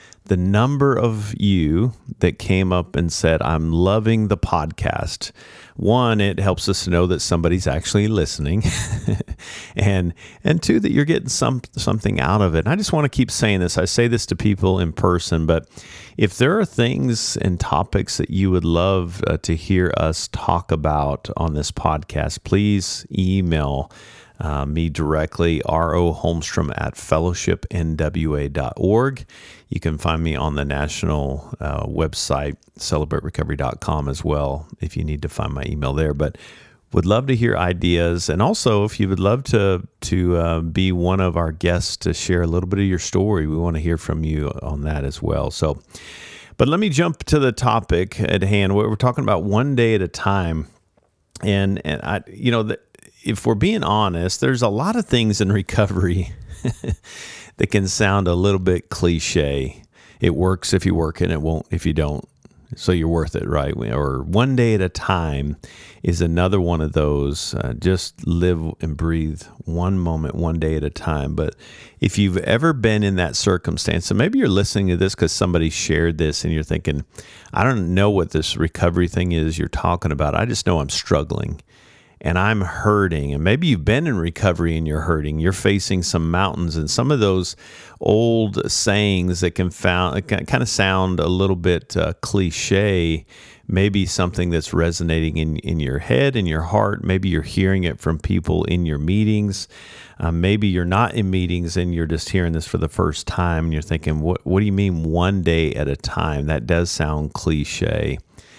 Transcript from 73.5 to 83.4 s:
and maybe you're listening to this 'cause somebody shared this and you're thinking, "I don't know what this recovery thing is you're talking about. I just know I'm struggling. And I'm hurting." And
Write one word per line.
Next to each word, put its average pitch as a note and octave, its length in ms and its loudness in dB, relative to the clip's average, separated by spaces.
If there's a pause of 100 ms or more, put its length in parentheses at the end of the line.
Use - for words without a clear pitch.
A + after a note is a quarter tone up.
and G2+ 100 2
maybe G#3 200 2
you're A3+ 100 4
listening G2 400 2
to F2 80 2
this F#2+ 200 0
'cause E2 160 2
somebody E2+ 360 2
shared D#2+ 500 0
this D#2 260 0
and D#2+ 100 0
you're D#2 80 0
thinking, D#2 420 -2 (480)
"I - 120 0
don't G#2+ 280 0
know G2 180 4
what F#2 200 0
this - 260 -2
recovery F2 520 2
thing F2+ 240 0
is D#2+ 260 0
you're D2+ 80 -2
talking E2+ 460 -2
about. D2 240 0
I - 80 0
just A#2 200 -4
know E2+ 140 2
I'm C#2+ 120 -4
struggling. - 680 -2 (580)
And E2 200 -2
I'm G2+ 240 2
hurting." F2 720 0
And D2+ 100 -2